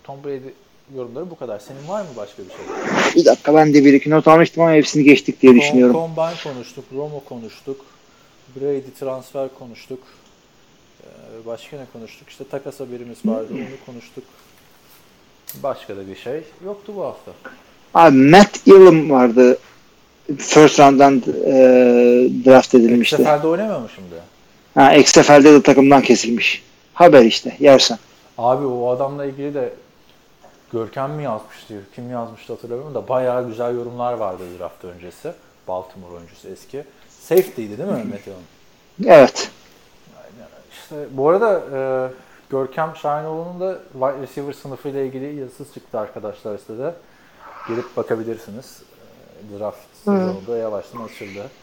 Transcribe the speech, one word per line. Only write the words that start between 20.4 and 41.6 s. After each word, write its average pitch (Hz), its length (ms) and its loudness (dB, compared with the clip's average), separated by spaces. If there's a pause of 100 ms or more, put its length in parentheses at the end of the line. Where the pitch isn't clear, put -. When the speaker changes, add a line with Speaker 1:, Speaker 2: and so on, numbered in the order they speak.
Speaker 2:
round'dan, 139 420 4 (240)
e, 143 60 -2 (920)
draft 131 300 6
edilmişti. 117 420 2
Speaker 1:
X 131 80 0
F 147 140 0
L'de 156 80 -6
oynamıyor 180 340 -6
mu 110 140 -16
şimdi? 90 200 -20 (600)
Speaker 2:
Ha, 139 200 4
X 143 180 4
F 147 280 6
L'de 151 120 8
de 139 100 8
takımdan 139 400 4
kesilmiş. - 600 -4 (320)
Haber 151 300 6
işte, - 340 -4
yersen. 131 400 4 (400)
Speaker 1:
Abi 131 280 -2
o 123 240 -6
adamla 139 340 -8
ilgili 143 300 -12
de 123 180 -8 (1000)
Görkem 120 380 -10
mi 151 140 -12
yazmıştı, 110 500 -14 (200)
kim 123 160 -18
yazmıştı 117 420 -14
hatırlamıyorum 123 420 -16
da 107 140 -12
bayağı 127 400 -4
güzel 120 260 -8
yorumlar 120 380 -10
vardı 95 300 -10 (160)
draft 87 260 -18
öncesi. 90 480 -20 (360)
Baltimore 92 460 -14
oyuncusu 85 340 -20
eski. 131 360 -20 (360)
Safety'ydi 123 580 -6
değil 180 100 -12
mi 196 60 -8
Speaker 2:
Hı 123 60 -10
hı. 107 40 -14
Speaker 1:
Matt 101 240 -16
Elam? 95 100 -20 (680)
Speaker 2:
Evet. 151 440 4 (680)
Speaker 1:
Aynen. - 320 -20 (240)
İşte - 240 -20 (140)
bu 135 180 -4
arada, 196 340 0 (100)